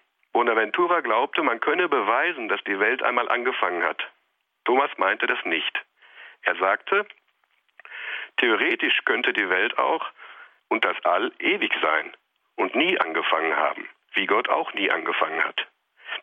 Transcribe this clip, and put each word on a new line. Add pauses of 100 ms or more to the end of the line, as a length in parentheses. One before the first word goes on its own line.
(320)
Bonaventura
glaubte,
man
könne
beweisen,
dass
die
Welt
einmal
angefangen
hat. (540)
Thomas
meinte
das
nicht. (580)
Er
sagte, (1300)
"Theoretisch
könnte
die
Welt
auch (600)
und
das
All
ewig (100)
sein (440)
und
nie
angefangen
haben, (240)
wie
Gott
auch
nie
angefangen
hat. (560)